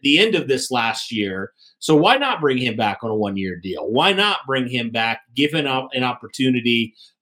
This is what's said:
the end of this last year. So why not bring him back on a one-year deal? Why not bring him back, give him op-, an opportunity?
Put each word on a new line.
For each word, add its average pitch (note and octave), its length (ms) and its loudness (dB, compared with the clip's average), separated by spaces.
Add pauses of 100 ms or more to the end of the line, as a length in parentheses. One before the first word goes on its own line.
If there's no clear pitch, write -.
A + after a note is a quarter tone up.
the C#3+ 160 4
end A3 160 4
of D3 140 0
this C3 240 -2
last A2+ 400 -2
year. G2+ 400 -4 (280)
So - 140 0
why F3+ 240 6
not B3+ 220 -2
bring C#3 180 0
him A#2+ 200 -2
back G#2 260 -2
on A2+ 80 -4
a A2 40 -2
one-year G2 420 -4
deal? E2+ 340 -8
Why E3+ 220 4
not G3+ 340 0
bring C3 220 -2
him A#2 200 -4
back, A2+ 300 -2 (160)
give D3 180 0
him D3 140 -2
op-, C3 260 -4
an B2+ 100 -2
opportunity? A#2+ 920 0 (260)